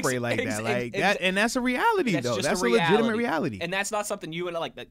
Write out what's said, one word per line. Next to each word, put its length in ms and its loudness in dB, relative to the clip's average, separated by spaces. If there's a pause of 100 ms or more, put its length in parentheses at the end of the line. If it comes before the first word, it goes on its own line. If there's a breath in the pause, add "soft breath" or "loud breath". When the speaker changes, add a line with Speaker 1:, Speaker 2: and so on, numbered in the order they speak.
Speaker 1:
operate 140 0
like 200 0
Speaker 2:
ex-, 160 -2
Speaker 1:
that. 60 -4
Like 140 -2 (180)
Speaker 2:
ex-, 40 -4
Speaker 1:
that, 240 2
and 140 0
that's 200 2
a 60 0
reality, 500 2
Speaker 2:
that's 140 0
Speaker 1:
though. 100 0
Speaker 2:
just 120 0
Speaker 1:
That's 140 0
Speaker 2:
a 40 2
Speaker 1:
a 20 2
legitimate 300 4
Speaker 2:
reality. 200 2
Speaker 1:
reality. 440 -2
Speaker 2:
And 100 -4
that's 180 -2
not 160 -2
something 240 -6
you 160 -6
and 100 -6
I 40 -4
like. 140 -6
That, 160 -14